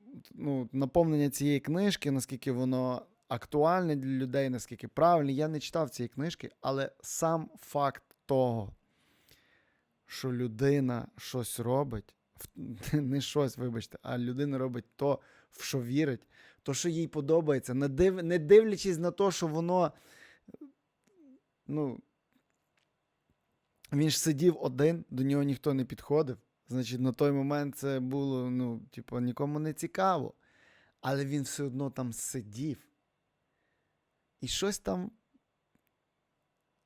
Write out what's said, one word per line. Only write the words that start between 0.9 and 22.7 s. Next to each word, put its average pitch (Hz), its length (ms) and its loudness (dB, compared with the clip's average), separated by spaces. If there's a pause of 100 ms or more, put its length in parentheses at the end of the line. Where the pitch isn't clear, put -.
цієї 143 300 2
книжки, 175 500 0
наскільки 135 420 -2
воно 127 540 -2 (220)
актуальне 156 680 2
для 135 140 -4
людей, 135 400 0
наскільки 123 380 -8
правильне. 156 440 4
Я 151 160 0
не 156 120 -6
читав 156 300 -2
цієї 120 180 -6
книжки, - 420 -8 (100)
але 135 300 -2 (100)
сам 165 580 -2
факт - 440 -2 (240)
того, 123 460 0 (1300)
що - 260 -6
людина 123 840 0
щось - 440 -6
робить, 123 540 -2 (220)
в-, - 600 -6
<laughs> 151 60 2
не 139 180 -2
щось, 139 360 0
вибачте, 117 460 -8
а 123 160 -6
людина 131 400 -2
робить 123 260 -4 (120)
то, 139 240 0 (300)
в - 120 -18
що 131 200 -4
вірить, 131 440 0 (360)
то, 139 120 -4
що 175 140 -2
їй 160 200 0
подобається, 147 680 2
не 139 140 2
див-, 180 340 2
не 170 160 2
дивлячись 196 600 6
на 170 120 0
те, 196 200 2
що 170 160 -2
воно, 165 460 2 (1700)
ну, 143 340 -6 (1900)